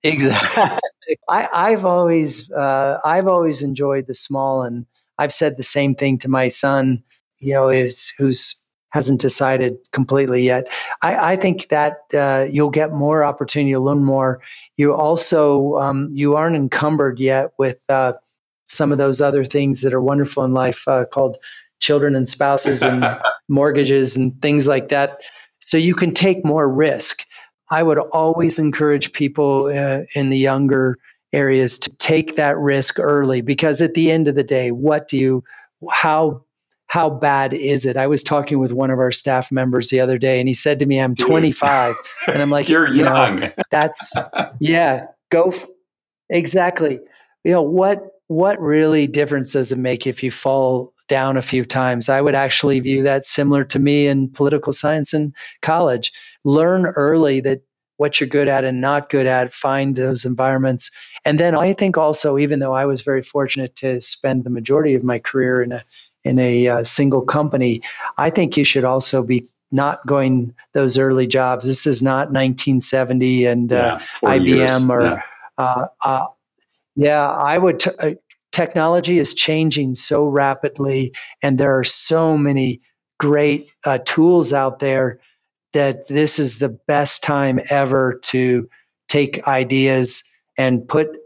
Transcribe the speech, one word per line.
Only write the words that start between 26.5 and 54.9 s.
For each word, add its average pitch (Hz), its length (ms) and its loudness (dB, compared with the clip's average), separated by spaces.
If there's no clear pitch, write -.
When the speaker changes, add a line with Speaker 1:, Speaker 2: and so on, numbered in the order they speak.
Speaker 1:
risk. 139 560 -2
I 156 120 0
would 156 160 2
always 165 600 0
encourage 147 540 0
people, 139 540 0
uh, 139 360 -2
in 139 160 -2
the 135 60 0
younger 131 640 0
areas 131 460 0
to - 180 -8
take 160 400 0
that 147 220 0
risk 139 400 -2
early, 139 420 0
because 143 400 0
at 165 140 2
the 165 160 2
end 160 180 2
of 143 60 0
the 139 100 2
day, 127 280 0
what 147 360 0
do 139 80 -4
you, 131 280 0
how, 160 540 0
how 160 200 0
bad 139 460 0
is 135 320 -2
it? 127 100 -2
I 135 120 0
was 147 140 0
talking 143 360 -2
with 127 140 0
one 131 180 -2
of 127 80 -2
our 127 140 0
staff 127 380 -2
members 127 380 -2
the 131 120 2
other 127 180 0
day, 131 200 0
and 127 100 0
he 123 60 0
said 147 260 0
to 139 60 2
me, 135 140 2
"I'm 127 140 0
Speaker 2:
Dude. - 140 0
Speaker 1:
twenty-five." 139 680 2
And 143 160 0
I'm 143 80 0
like, 143 180 0
Speaker 2:
<laughs> - 0 -
You're 160 200 4
Speaker 1:
"You 143 160 4
know, 131 100 4
Speaker 2:
young. 98 280 2
<laughs> - 120 -6
Speaker 1:
that's, 151 420 -2
yeah, 151 480 0
go 170 200 4
f-, - 180 -12
exactly." 170 720 0
You 170 80 2
know, 175 100 4
what, 190 460 0
what 190 340 0
really 156 460 2
difference 139 460 -2
does 131 180 -2
it 131 80 -2
make 127 300 -4
if 123 160 -6
you 123 80 -4
fall 131 600 -2
down 135 280 0
a 127 60 0
few 127 220 -2
times? 123 440 -2
I 135 120 2
would 143 140 2
actually 135 460 0
view 135 240 0
that 139 200 0
similar 143 420 0
to 135 120 -4
me 143 300 2
in 135 200 0
political 143 440 -2
science 151 420 -2